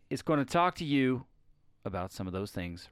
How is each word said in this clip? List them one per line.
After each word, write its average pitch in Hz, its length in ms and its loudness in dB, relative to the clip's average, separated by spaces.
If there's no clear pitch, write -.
is 139 100 -4
gonna 147 240 2
talk 175 300 2
to 170 100 -6
you 131 400 4
about 92 280 -4
some 95 160 -6
of 90 60 -6
those 98 180 -4
things 87 400 -8